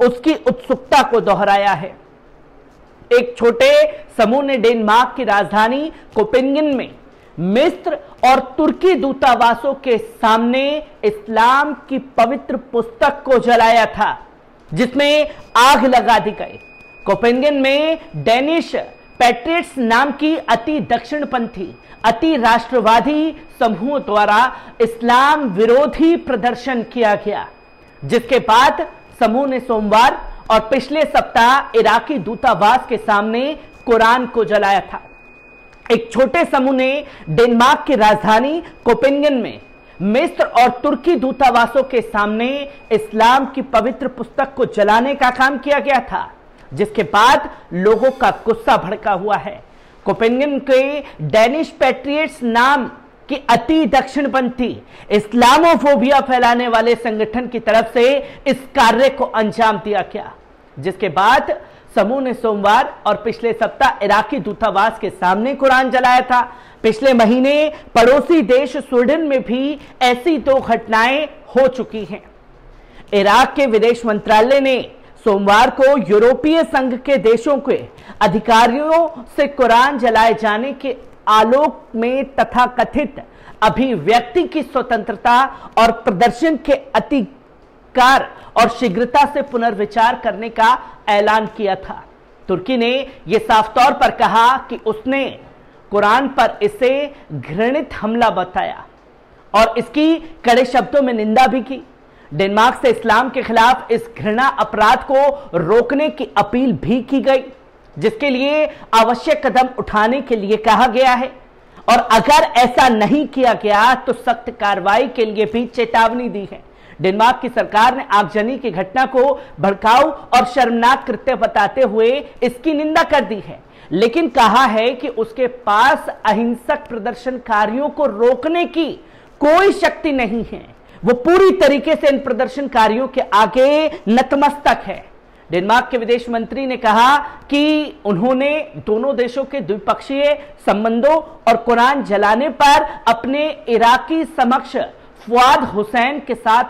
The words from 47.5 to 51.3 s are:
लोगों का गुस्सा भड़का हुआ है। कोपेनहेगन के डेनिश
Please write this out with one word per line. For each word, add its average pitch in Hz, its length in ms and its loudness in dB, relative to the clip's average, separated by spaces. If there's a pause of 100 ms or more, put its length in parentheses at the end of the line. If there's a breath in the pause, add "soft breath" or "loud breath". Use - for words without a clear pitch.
लोगों 208 380 2
का 247 200 0
गुस्सा 226 460 0
भड़का 208 360 -4
हुआ 196 240 -2
है। 170 260 -10 (420 soft breath)
कोपेनहेगन 247 540 -2
के 269 420 0 (220 loud breath)
डेनिश 285 460 0